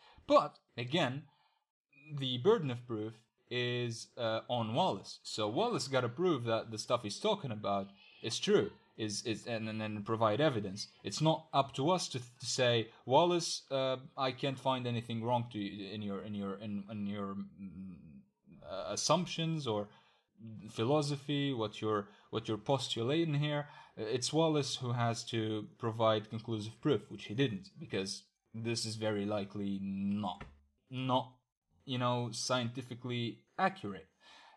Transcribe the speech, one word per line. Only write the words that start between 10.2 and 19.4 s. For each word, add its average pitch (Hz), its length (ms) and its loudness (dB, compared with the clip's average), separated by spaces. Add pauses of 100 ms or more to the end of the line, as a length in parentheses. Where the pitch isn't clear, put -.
evidence. 104 460 0 (160)
It's - 180 -4
not 160 320 2
up 139 220 2
to 135 160 2
us 180 180 2
to, 131 100 -6
to - 260 -14
say, 117 440 4 (160)
"Wallace, 170 560 4 (100)
uh, 131 260 0 (200)
I 131 140 0
can't 135 280 -2
find 131 260 0
anything 117 380 -2
wrong 120 300 2
to 107 60 -4
you 98 340 -6
in 107 80 -6
your, 101 220 -4
in 104 120 -8
your, 98 200 -4
in, 101 360 -6
in 104 160 -4
your, 101 280 -4
mm, 95 600 -12 (760)
uh, 92 220 -6
assumptions 160 720 -2